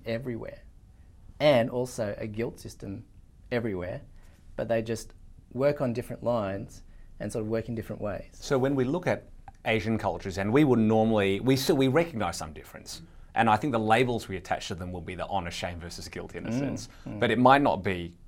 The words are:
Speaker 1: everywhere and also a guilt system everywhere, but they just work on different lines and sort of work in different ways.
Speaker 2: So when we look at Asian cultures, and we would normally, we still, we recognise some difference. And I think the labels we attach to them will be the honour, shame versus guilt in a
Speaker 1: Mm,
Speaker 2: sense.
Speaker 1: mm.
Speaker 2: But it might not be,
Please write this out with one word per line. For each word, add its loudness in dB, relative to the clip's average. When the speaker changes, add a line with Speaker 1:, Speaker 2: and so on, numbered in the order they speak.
Speaker 1:
everywhere -6
and 6
also -4
a -6
guilt -6
system -12
everywhere, -2
but -4
they 2
just -4
work 2
on 0
different -6
lines -4
and -8
sort -4
of -4
work -2
in -4
different -6
ways. -6
Speaker 2:
So 0
when 2
we 4
look -2
at 0
Asian 2
cultures, -4
and 0
we 8
would 6
normally, 4
we 4
still, 2
we 4
recognise 0
some -8
difference. -16
And 4
I 6
think 0
the 2
labels 2
we -6
attach -6
to -6
them -8
will -8
be -10
the -6
honour, -4
shame -8
versus -12
guilt -10
in -8
a -6
Speaker 1:
Mm, 0
Speaker 2:
sense. -4
Speaker 1:
mm. -8
Speaker 2:
But 2
it 2
might 8
not 2
be, -4